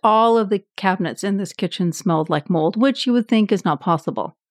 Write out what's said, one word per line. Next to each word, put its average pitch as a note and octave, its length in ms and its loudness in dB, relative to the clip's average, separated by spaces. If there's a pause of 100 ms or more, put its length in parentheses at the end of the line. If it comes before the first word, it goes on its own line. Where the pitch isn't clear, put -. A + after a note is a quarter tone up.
all A3+ 340 4
of G#3+ 120 0
the G3+ 140 -2 (140)
cabinets F3+ 460 -2
in G3+ 140 0
this G3 160 -6
kitchen F3 380 -2
smelled D#3+ 380 -2
like D3+ 220 -2
mold, E3+ 280 0
which C4 280 0
you B3 60 2
would A#3+ 140 0
think A3 240 2
is G3 140 0
not D#3 140 0
possible. - 580 -4 (140)